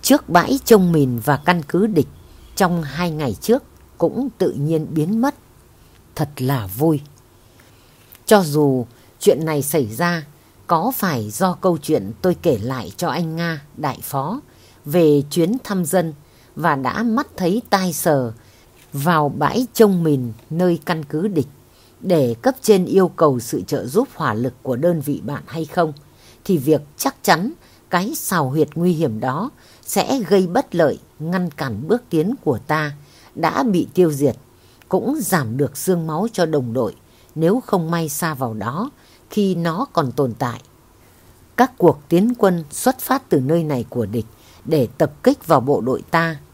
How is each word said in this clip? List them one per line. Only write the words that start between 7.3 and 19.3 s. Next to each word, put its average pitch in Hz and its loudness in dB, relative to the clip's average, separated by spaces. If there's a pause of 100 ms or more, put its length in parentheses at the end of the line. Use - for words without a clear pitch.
Cho 208 6
dù 143 2 (340)
chuyện 160 4
này 151 -2
xảy 143 -2
ra 160 -2 (420)
có 175 2
phải 123 -2
do 180 -2
câu 175 0
chuyện 110 -2 (100)
tôi 180 2
kể 147 2
lại 113 -8
cho 170 -4
anh 160 -4
Nga, 165 -6 (160)
đại 143 -6
phó, 156 -6 (440)
về 147 4
chuyến 180 0
thăm 185 -4
dân 165 0 (420)
và 151 0
đã 135 -4
mắt 240 0 (100)
thấy 190 0
tai 185 0
sờ 135 0 (600)
vào 147 2
bãi 214 -2